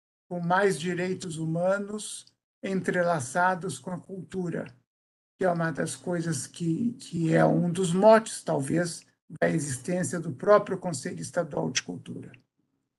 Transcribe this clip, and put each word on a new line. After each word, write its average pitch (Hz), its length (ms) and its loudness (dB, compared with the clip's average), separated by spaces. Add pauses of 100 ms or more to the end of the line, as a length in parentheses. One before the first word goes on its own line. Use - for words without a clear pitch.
(280)
com 175 120 -6
mais 180 380 2
direitos 175 600 -4
humanos 190 880 -2 (360)
entrelaçados 175 1160 0
com - 120 -12
a 170 100 -8
cultura, 185 680 -8 (720)
que 190 60 0
é 180 60 4
uma 165 200 0
das 160 240 -4
coisas 165 520 -4
que, 175 480 -2
que 165 400 -2
é 160 100 6
um 170 260 4
dos 175 220 0
motes, 220 500 6
talvez, 160 640 -2 (340)
da 175 100 2
existência 170 680 -4
do 165 140 -6
próprio 202 460 4
Conselho 180 420 -6
Estadual 165 500 -4
de - 120 -4
Cultura. - 500 -12 (680)